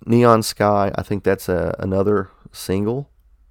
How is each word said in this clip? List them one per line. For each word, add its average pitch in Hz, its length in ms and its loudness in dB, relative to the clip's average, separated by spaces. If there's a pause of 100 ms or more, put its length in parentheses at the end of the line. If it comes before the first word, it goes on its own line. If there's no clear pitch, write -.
Neon 117 360 6
Sky, 101 520 0
I - 80 -4
think 101 220 -6
that's 95 240 -2
a, 85 300 -2
another 98 520 -2 (220)
single 107 580 -6 (400)